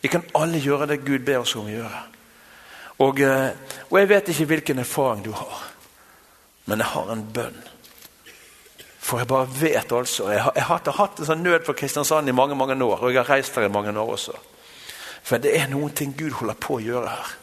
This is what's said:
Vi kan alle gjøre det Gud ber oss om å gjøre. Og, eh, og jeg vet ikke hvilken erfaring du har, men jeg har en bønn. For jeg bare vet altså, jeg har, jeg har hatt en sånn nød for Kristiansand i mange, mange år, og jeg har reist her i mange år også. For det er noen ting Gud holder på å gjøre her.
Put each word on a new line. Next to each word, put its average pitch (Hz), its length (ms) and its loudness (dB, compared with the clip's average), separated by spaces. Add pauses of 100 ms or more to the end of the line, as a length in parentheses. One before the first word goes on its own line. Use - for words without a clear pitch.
Vi 151 60 2
kan 180 140 2 (120)
alle 160 240 2
gjøre 143 280 2
det 143 180 -2
Gud 139 220 0
ber 135 160 2
oss 117 160 -2
om 104 80 -8
å 107 60 -8
gjøre. 110 280 -8 (960)
Og, 135 220 6
eh, 135 300 4 (400)
og 185 80 6
jeg 196 100 6
vet 202 200 6
ikke 156 160 2
hvilken 151 340 0
erfaring 123 460 -2
du 110 80 -6
har, - 320 -10 (1000)
men 107 120 -2
jeg 110 80 0
har 85 240 -4
en 110 140 -6 (100)
bønn. 117 220 -6 (1400)
For - 180 -2
jeg 123 80 -2
bare 131 220 2 (120)
vet 139 320 2
altså, 120 380 -2
jeg 104 120 2
har, 131 120 2
jeg 135 140 2
har 170 260 0
hatt - 240 0
en 156 80 -6
sånn 160 160 0
nød 170 240 4
for 147 80 -2
Kristiansand 147 560 0
i 127 60 2
mange, 139 180 4
mange 135 300 0
år, 104 180 2
og 123 80 2
jeg 127 80 4
har 127 160 4
reist 135 240 0
her 110 80 2
i 101 60 0
mange 104 260 -2
år 113 160 -2
også. - 200 -8 (880)
For 120 200 0
det 139 160 4
er 143 140 0
noen 143 180 -2
ting 143 280 -4
Gud 151 200 -4
holder 113 220 -4
på - 180 -4
å 110 60 -6
gjøre 117 260 -2
her. - 220 -8 (100)